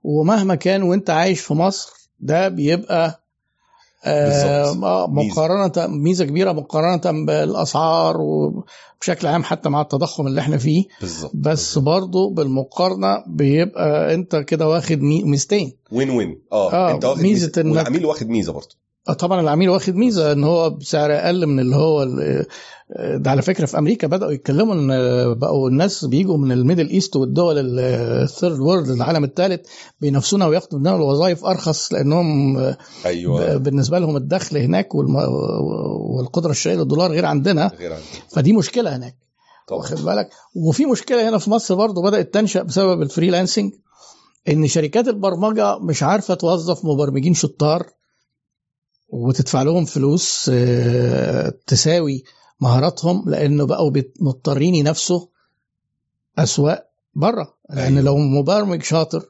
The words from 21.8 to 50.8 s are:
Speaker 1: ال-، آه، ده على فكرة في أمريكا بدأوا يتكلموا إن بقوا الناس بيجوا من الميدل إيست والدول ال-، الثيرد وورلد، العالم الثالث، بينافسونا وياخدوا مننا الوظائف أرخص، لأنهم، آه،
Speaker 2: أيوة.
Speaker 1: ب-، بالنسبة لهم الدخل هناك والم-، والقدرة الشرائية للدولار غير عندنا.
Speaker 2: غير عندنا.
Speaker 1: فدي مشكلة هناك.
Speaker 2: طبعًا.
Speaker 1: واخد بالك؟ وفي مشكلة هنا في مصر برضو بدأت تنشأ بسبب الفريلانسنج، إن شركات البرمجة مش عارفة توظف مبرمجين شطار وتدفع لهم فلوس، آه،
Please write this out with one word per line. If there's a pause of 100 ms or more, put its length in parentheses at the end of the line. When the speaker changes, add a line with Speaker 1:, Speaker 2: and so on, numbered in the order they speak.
Speaker 1:
ال-، (500)
آه،
ده
على
فكرة
في
أمريكا
بدأوا
يتكلموا
إن (500)
بقوا
الناس
بيجوا
من
الميدل
إيست
والدول
ال-، (440)
الثيرد
وورلد،
العالم
الثالث، (340)
بينافسونا
وياخدوا
مننا
الوظائف
أرخص،
لأنهم،
آه، (280)
Speaker 2:
أيوة.
Speaker 1:
ب-،
بالنسبة
لهم
الدخل
هناك
والم-، (840)
والقدرة
الشرائية
للدولار
غير
عندنا.
Speaker 2:
غير
عندنا. (200)
Speaker 1:
فدي
مشكلة
هناك. (520)
Speaker 2:
طبعًا.
Speaker 1:
واخد
بالك؟ (240)
وفي
مشكلة
هنا
في
مصر
برضو
بدأت
تنشأ
بسبب
الفريلانسنج، (760)
إن
شركات
البرمجة
مش
عارفة
توظف
مبرمجين
شطار (1200)
وتدفع
لهم
فلوس،
آه، (140)